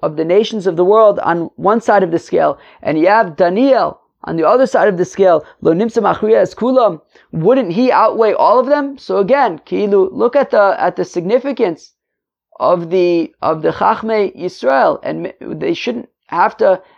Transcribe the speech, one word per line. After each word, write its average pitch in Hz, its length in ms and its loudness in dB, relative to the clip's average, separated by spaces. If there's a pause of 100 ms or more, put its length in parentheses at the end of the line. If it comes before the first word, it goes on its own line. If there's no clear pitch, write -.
of 151 140 -4
the 160 80 -2
nations 202 420 0
of 175 80 -2
the 175 80 2
world 208 360 4
on 170 360 -2
one 202 240 0
side 208 240 2
of 170 80 -2
the 165 80 0
scale, 156 400 -2 (220)
and 151 180 -2
you 165 80 4
have 190 300 0
Daniel 190 640 0 (240)
on 160 100 -8
the 160 80 -2
other 240 240 4
side 208 220 2
of 185 80 -2
the 175 80 -2
scale, 180 400 0 (160)
lo 117 120 2
nimtza 220 300 -2
machriya 214 380 2
es 185 120 -2
kulam, 233 480 0 (300)
wouldn't 208 400 0
he 233 200 0
outweigh 214 420 2
all 208 260 2
of 247 80 0
them? 277 300 -2
So 190 200 -6
again, 202 420 0
Kilu, 196 520 0
look 226 240 -2
at 277 160 0
the, 202 260 2
at 180 200 -4
the - 80 -4
significance 208 880 -4 (680)
of 170 300 0
the, 175 520 0
of 160 200 -2
the 160 100 -2
Chachmei 208 680 -2
Yisrael, 190 640 -2
and 160 380 -8
m-, - 200 -12
they - 140 -2
shouldn't 240 360 -8 (180)
have 196 300 -2
to 190 240 2 (160)